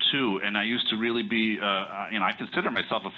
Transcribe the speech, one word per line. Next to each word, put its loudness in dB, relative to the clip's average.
too, 2
and 0
I 2
used 0
to 0
really 0
be, 2
uh, -2
uh, -2
you -4
know, 2
I 2
consider -2
myself -2
a -4